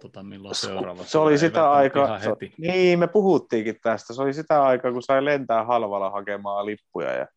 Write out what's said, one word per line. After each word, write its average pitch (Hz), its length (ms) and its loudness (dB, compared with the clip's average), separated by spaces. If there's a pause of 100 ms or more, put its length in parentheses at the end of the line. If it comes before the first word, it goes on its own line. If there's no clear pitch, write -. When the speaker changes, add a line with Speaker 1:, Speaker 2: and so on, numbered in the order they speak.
Speaker 1:
tota, 95 220 -20
milloin 98 320 -14
Speaker 2:
Se, - 120 -6
Speaker 1:
seuraava 95 380 -8
Speaker 2:
se 156 140 0
oli 156 120 4
Speaker 1:
tulee. 147 80 6
Speaker 2:
sitä 165 220 2
Speaker 1:
Ei 156 60 4
Speaker 2:
aikaa, 143 420 4
Speaker 1:
välttämättä 104 180 -6
ihan 107 140 -2
Speaker 2:
se, 98 60 -10
Speaker 1:
heti. 165 260 -6
Speaker 2:
niin, 180 260 4
me 170 80 2
puhuttiinkin 143 760 0
tästä. 113 320 -4
Se 135 80 -6
oli 139 120 0
sitä 151 300 0
aikaa, 127 280 2
kun 120 100 -6
sai 135 220 2
lentää 123 400 0
halvalla 104 460 0
hakemaan 101 560 -6
lippuja 90 460 -6
ja 64 140 -4 (100)